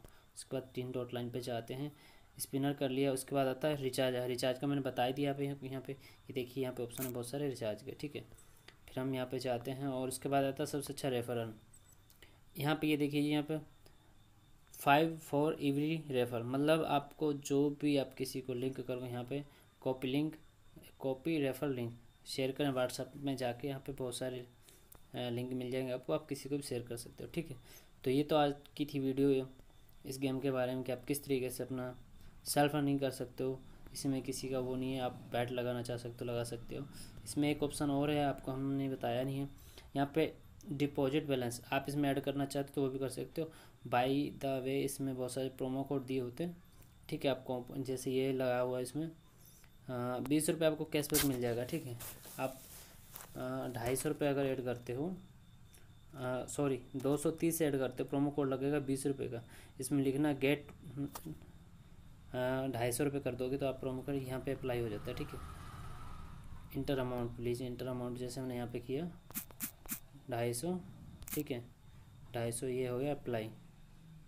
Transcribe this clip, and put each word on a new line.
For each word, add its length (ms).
उसके 200
बाद 200
तीन 160
डॉट 220
लाइन 160
पे 120
जाते 320
हैं, 180
स्पिनर 340
कर 160
लिया। 220
उसके 240
बाद 120
आता 200
है 140
रिचार्ज, 340
रिचार्ज 440
का 80
मैंने 140
बता 220
ही 100
दिया 280
यहाँ 140
पे, 120
यहाँ 140
पे 120
ये 400
देखिए 300
यहाँ 120
पे 80
ऑप्शन 200
है 80
बहुत 180
सारे 200
रिचार्ज 340
के, 80
ठीक 240
है। 60
फिर 120
हम 160
यहाँ 120
पे 120
जाते 320
हैं 160
और 200
उसके 220
बाद 140
आता 200
है 40
सबसे 260
अच्छा 160
रेफरल। 440
यहाँ 180
पे 120
ये 100
देखिए, 240
यहाँ 220
पे 140
five 300
for 320
every 420
refer, 300
मतलब 420
आपको 500
जो 360
भी 160
आप 160
किसी 280
को 120
लिंक 280
करोगे 260
यहाँ 160
पे 200
कॉपी 260
लिंक, 280
कॉपी 400
रेफर 300
लिंक 280
शेयर 240
करें 200
WhatsApp 440
में 220
जाके, 300
यहाँ 120
पे 120
बहुत 260
सारे, 220
अ, 140
लिंक 240
मिल 180
जाएंगे 220
आपको, 200
आप 140
किसी 220
को 60
भी 60
शेयर 200
कर 160
सकते 260
हो, 100
ठीक 160
है। 80
तो 80
ये 120
तो 120
आज 200
की 80
थी 140
वीडियो, 480
इस 140
गेम 200
के 120
बारे 240
में 80
कि 80
आप 140
किस 200
तरीके 240
से 140
अपना 320
सेल्फ 300
अर्निंग 240
कर 120
सकते 320
हो। 160
इसमें 280
किसी 280
का 100
वो 160
नहीं 180
है, 80
आप 300
बैट 200
लगाना 300
चाह 160
सकते 280
हो, 60
लगा 120
सकते 320
हो। 100
इसमें 280
एक 120
ऑप्शन 260
और 220
है, 140
आपको 260
हमने 380
बताया 340
नहीं 160
है, 100
यहाँ 200
पे 180
डिपॉजिट 560
बैलेंस 340
आप 160
इसमें 200
ऐड 100
करना 260
चाहते 240
हो 60
तो 60
वो 80
भी 100
कर 100
सकते 320
हो। 100
By 200
the 280
way, 240
इसमें 320
बहुत 160
सारे 180
प्रोमो 340
कोड 220
दिए 140
होते 240
हैं, 200
ठीक 160
है। 60
आपको 340
जैसे 340
ये 220
लगा 260
हुआ 180
है 60
इसमें, 240
अ, 1120
बीस 300
रुपये 180
आपको 180
कैशबैक 400
मिल 160
जाएगा, 220
ठीक 220
है। 120
आप, 200
अ, 300
ढाई 280
सौ 140
रुपये 200
अगर 160
ऐड 180
करते 300
हो, 140
अ, 1400
सॉरी, 340
दो 220
सौ 140
तीस 300
ऐड 160
करते 260
हो, 60
प्रोमो 220
कोड 180
लगेगा 300
बीस 280
रुपये 200
का। 160
इसमें 240
लिखना 300
गेट, 340
अ, 320
ढाई 240
सौ 120
रुपये 160
कर 160
दोगे 220
तो 100
आप 120
प्रोमो 220
कोड 140
यहाँ 240
पे 120
अप्लाई 280
हो 100
जाता 220
है, 20
ठीक 140
है। 120
Enter 180
amount 440
please, 220
enter 320
amount 240
जैसे 240
हमने 140
यहाँ 120
पे 120
किया 320
ढाई 220
सौ, 260
ठीक 180
है, 120
ढाई 180
सौ 160
ये 200
हो 120
गया 140
अप्लाई, 360